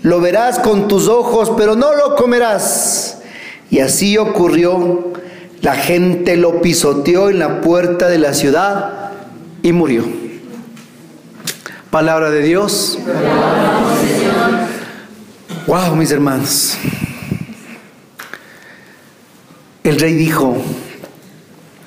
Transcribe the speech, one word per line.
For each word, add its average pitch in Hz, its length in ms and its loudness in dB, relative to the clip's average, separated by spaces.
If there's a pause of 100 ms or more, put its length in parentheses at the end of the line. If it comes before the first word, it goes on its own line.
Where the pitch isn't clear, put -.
"Lo 175 160 4
verás 202 400 2
con 202 280 2
tus 190 200 2
ojos, 226 500 2
pero 214 180 2
no 285 200 2
lo 285 200 2
comerás". - 1040 0 (500)
Y - 100 2
así 202 380 2
ocurrió. 175 960 2 (500)
La 139 140 0
gente 175 640 2
lo 170 240 2
pisoteó 170 680 2
en 190 100 2
la 147 220 -2
puerta 175 480 2
de 175 80 2
la 147 160 2
ciudad 180 800 0 (500)
y 170 120 2
murió. 139 300 2 (1900)
Palabra 160 400 2
de 151 100 2
Dios. 180 560 0 (2750)
Wow, 170 280 0
mis 156 160 2
hermanos. 139 680 0 (3000)
El 147 160 2
rey 160 160 2
dijo: 151 420 0 (1300)